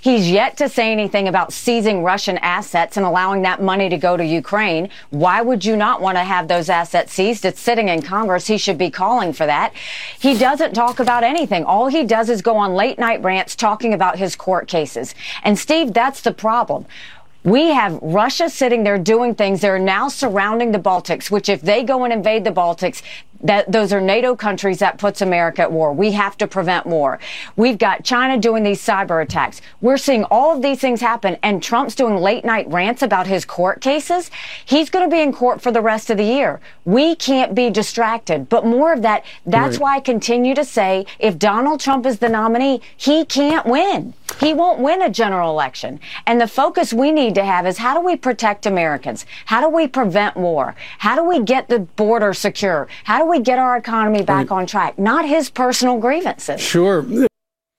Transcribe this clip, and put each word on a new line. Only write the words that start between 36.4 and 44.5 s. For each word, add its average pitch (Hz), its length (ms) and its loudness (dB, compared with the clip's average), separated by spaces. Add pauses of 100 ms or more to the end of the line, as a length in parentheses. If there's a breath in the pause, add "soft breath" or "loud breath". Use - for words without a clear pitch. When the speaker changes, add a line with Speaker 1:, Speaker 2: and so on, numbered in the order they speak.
Speaker 1:
We 285 320 2
can't 262 400 0
be 247 140 2
distracted, 208 800 -2
but 226 160 2
more 262 260 4
of 247 120 0
that. 214 200 0 (220 loud breath)
That's 233 320 2
Speaker 2:
Right. - 60 -4
Speaker 1:
why 277 120 2
I 277 60 -2
continue 247 520 0
to 294 120 0
say, 190 400 0 (120)
if 185 220 0
Donald 247 400 2
Trump 262 260 0
is 240 140 0
the 240 80 0
nominee, 233 540 0 (160 loud breath)
he 302 260 2
can't 285 420 0
win. 285 500 0 (260)
He 311 120 2